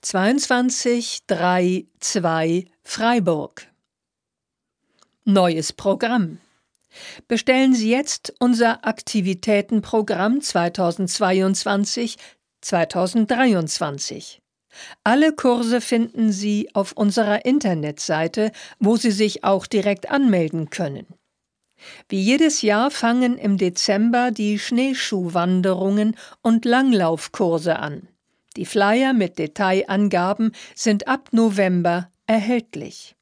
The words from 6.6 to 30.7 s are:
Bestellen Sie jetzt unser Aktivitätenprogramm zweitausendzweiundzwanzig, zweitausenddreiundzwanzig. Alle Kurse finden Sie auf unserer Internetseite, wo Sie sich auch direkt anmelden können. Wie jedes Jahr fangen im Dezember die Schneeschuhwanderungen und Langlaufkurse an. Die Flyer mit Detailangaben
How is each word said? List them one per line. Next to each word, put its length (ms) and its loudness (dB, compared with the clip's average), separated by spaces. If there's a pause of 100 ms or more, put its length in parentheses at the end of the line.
Bestellen 460 2
Sie 160 0
jetzt 480 -4
unser 480 2
Aktivitätenprogramm 1500 0
zweitausendzweiundzwanzig, 1800 -2 (420)
zweitausenddreiundzwanzig. 1800 0 (640)
Alle 280 4
Kurse 480 0
finden 520 0
Sie 420 -2
auf 180 -2
unserer 520 0
Internetseite, 1080 -2 (280)
wo 160 4
Sie 140 0
sich 340 -2
auch 220 2
direkt 440 -2
anmelden 600 0
können. 360 -8 (1000)
Wie 120 -2
jedes 420 2
Jahr 280 2
fangen 480 0
im 200 0
Dezember 720 0
die 280 -2
Schneeschuhwanderungen 1600 0 (240)
und 240 2
Langlaufkurse 1120 0
an. 300 -10 (480)
Die 100 -8
Flyer 480 2
mit 240 0
Detailangaben 1120 0 (220)